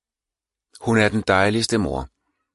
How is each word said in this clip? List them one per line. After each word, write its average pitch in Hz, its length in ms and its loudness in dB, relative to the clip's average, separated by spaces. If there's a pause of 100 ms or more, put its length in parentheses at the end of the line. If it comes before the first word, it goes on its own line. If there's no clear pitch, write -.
(800)
Hun 113 160 0
er 107 120 4
den 104 120 -2
dejligste 104 560 0
mor, 67 320 -4 (460)